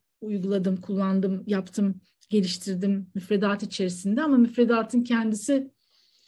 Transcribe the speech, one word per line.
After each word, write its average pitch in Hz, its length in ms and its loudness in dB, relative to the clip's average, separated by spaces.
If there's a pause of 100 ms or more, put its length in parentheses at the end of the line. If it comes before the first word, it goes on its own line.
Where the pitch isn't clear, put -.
(200)
uyguladım, 196 560 -2
kullandım, 190 720 -2
yaptım, 196 540 -2 (300)
geliştirdim 196 840 -2
müfredat 202 480 0
içerisinde 196 600 -2
ama 294 140 2
müfredatın 233 680 4
kendisi 240 680 0 (580)